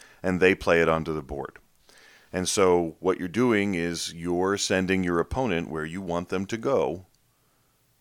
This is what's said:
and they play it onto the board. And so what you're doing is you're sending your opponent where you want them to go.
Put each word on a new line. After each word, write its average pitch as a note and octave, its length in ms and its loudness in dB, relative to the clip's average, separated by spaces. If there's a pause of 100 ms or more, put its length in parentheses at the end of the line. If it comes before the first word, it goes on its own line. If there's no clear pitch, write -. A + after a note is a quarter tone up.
(220)
and F#2 160 0
they F#2 160 6
play E2+ 260 2
it E2 80 4
onto D#2+ 240 0
the D2+ 80 -4
board. C#2 380 -12 (760)
And F2+ 160 -4
so F2 500 4
what F2+ 200 0
you're F2+ 80 -6
doing G2+ 480 0
is E2+ 380 -4
you're F2 440 -2
sending F#2+ 460 0
your E2+ 160 2
opponent F2+ 500 -2
where D#2 160 -6
you E2+ 160 -8
want F2 280 -4
them F#2+ 180 -4
to A#2 100 -6
go. F#2+ 480 -2 (960)